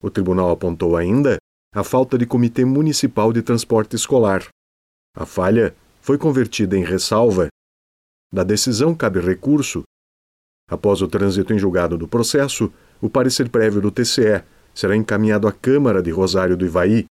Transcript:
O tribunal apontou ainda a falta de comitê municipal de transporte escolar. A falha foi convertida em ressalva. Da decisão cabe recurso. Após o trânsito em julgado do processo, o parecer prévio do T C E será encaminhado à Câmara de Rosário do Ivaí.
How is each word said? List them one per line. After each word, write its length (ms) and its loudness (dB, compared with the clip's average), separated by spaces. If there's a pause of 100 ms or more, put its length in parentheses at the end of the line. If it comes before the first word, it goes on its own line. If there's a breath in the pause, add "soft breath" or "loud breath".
O 80 -6
tribunal 420 0
apontou 440 -2
ainda 420 2 (360)
a 100 -4
falta 340 0
de 80 0
comitê 380 0
municipal 720 0
de 80 0
transporte 540 -2
escolar. 520 0 (680)
A 100 -10
falha 500 0 (260)
foi 160 0
convertida 600 0
em 60 0
ressalva. 640 0 (840)
Da 120 -2
decisão 500 0
cabe 260 -2
recurso. 640 -2 (880)
Após 320 0
o 60 0
trânsito 460 0
em 40 2
julgado 400 0
do 100 -8
processo, 640 -2 (300 soft breath)
o 80 -2
parecer 400 0
prévio 320 2
do 80 0
T 160 -2
C 320 2
E 60 -6 (320 soft breath)
será 200 0
encaminhado 520 0
à 40 2
Câmara 520 0
de 80 -4
Rosário 460 0
do 80 -2
Ivaí. 400 0 (120)